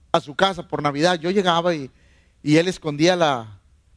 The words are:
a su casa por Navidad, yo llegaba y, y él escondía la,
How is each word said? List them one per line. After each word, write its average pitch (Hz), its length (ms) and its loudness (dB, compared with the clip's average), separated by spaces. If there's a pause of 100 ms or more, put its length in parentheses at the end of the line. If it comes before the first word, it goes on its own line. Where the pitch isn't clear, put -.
(120)
a 170 80 2
su 143 160 -10
casa 185 320 -2
por 147 160 -6
Navidad, 151 340 0
yo 165 140 -4
llegaba 180 420 0
y, 139 160 -8 (540)
y 151 140 4
él 170 100 4
escondía 170 480 0
la, 123 460 -2 (360)